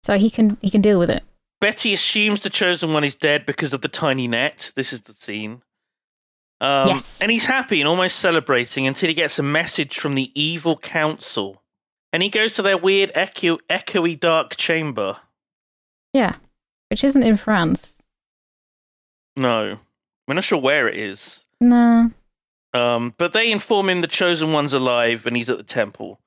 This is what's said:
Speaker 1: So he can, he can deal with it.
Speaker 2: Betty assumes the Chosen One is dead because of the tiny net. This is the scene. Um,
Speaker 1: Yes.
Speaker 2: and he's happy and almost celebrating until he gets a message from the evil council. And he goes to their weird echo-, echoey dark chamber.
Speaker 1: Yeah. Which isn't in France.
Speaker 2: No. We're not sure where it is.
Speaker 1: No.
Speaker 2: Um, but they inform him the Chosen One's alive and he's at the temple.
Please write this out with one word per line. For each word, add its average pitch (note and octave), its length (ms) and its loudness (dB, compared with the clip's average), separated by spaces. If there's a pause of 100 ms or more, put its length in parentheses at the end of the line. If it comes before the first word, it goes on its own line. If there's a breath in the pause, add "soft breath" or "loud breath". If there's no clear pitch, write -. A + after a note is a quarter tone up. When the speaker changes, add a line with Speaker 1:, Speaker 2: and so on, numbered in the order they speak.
Speaker 1:
So G3+ 120 2
he G#3+ 140 4
can, G#3+ 320 2
he F#3+ 80 0
can G#3+ 100 4
deal G3 200 4
with F3 100 2
it. - 140 -2 (360)
Speaker 2:
Betty - 320 0
assumes G#3 500 0
the F#3+ 80 -4
Chosen F3 420 0
One D3+ 100 2
is C#3 140 -2
dead D3 300 0
because C#3+ 260 -4
of C#3 80 -4
the D3 80 -4
tiny C3 400 -2
net. A#2+ 480 -4
This C3 160 -4
is A#2+ 80 -10
the A2 140 -20
scene. G#2+ 480 -10 (1000)
Um, C3+ 260 2
Speaker 1:
Yes. C3+ 340 -2
Speaker 2:
and G#3 120 0
he's A3+ 140 0
happy B3+ 340 0
and C#3+ 80 2
almost F3+ 320 0
celebrating C#3 680 0
until C3+ 220 0
he D#3+ 60 -2
gets D#3 260 -2
a - 20 0
message D3+ 560 -2
from C#3+ 160 -4
the C3+ 160 -2 (100)
evil D#3+ 360 -2
council. D3+ 880 -6 (480)
And E3 100 0
he G3+ 60 -2
goes A3 260 -2
to - 80 -2
their F#3+ 160 2
weird F#3+ 380 2
echo-, E3+ 420 -2 (100)
echoey E3+ 520 -2
dark D#3+ 340 0
chamber. C3+ 640 -4 (960)
Speaker 1:
Yeah. B3+ 240 0 (540)
Which G#3+ 120 -2
isn't C4+ 220 4
in A3+ 120 6
France. - 680 -2 (1300)
Speaker 2:
No. A2 440 0 (480)
We're C#3 60 -2
not F#3+ 100 -2
sure F3 160 0
where C3+ 260 2
it - 100 -2
is. - 500 -10 (140)
Speaker 1:
No. A#3 500 6 (640)
Speaker 2:
Um, A#2+ 460 0
but E3+ 140 -2
they A3+ 180 2
inform G3+ 380 0
him F3+ 140 0
the E3 40 0
Chosen E3 460 0
One's D3 200 0
alive A#2+ 540 0
and A#2+ 100 -2
he's A#2 140 -4
at A2+ 80 0
the A2 60 -16
temple. G#2 640 -6